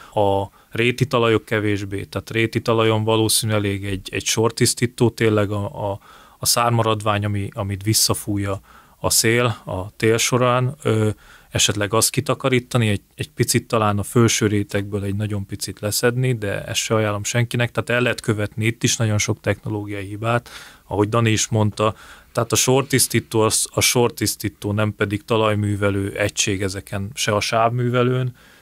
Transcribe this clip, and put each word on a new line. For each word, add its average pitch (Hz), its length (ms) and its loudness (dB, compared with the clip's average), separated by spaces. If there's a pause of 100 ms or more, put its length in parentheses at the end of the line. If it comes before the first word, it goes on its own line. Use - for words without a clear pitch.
(140)
a 98 320 2 (260)
réti 120 340 0
talajok 117 400 2
kevésbé. 101 580 -2
Tehát - 260 -10
réti 113 320 0
talajon 110 420 2
valószínű 110 500 0
elég 101 320 -2
egy, 98 260 -6
egy 104 140 -6
sortisztító, 117 840 0
tényleg 107 420 2
a, 104 400 -6
a, 101 80 -8 (380)
a - 80 -10
szármaradvány, 110 800 2
ami, 101 280 -2
amit 98 300 -4
visszafújja 101 800 0 (380)
a - 100 -2
szél 120 360 2 (200)
a 92 300 -6
tél 113 220 2
során, 123 680 2
ö, 110 260 2 (400)
esetleg 104 440 0
azt 113 160 2
kitakarítani, 123 800 0
egy, 101 140 0 (140)
egy - 140 -8
picit - 380 0
talán 104 320 0
a 95 40 -4
felső 113 440 4
rétegből 101 560 -2
egy 98 120 -4
nagyon 104 300 -4
picit - 340 -10
leszedni, 123 540 0
de 104 300 -4
ezt - 180 -4
se - 140 0
ajánlom 104 280 0
senkinek, 120 480 0
tehát - 180 -4
el 123 120 2
lehet 120 200 0
követni 107 440 -2
itt 113 180 0
is - 140 0
nagyon 110 200 0
sok - 240 -2
technológiai 104 640 -4
hibát, 110 440 -4 (340)
ahogy 104 260 0
Dani 113 220 2
is 104 160 0
mondta, 107 480 0 (360)
tehát 123 200 -2
a 117 40 2
sortisztító, 127 840 2
az, 107 340 2
a 107 80 0
sortisztító, 107 880 -2
nem 107 240 0
pedig 104 300 -2
talajművelő 104 920 0
egység 104 440 -2
ezeken, 98 520 -6
se - 220 0
a 104 40 2
sávművelőn, 123 960 0 (260)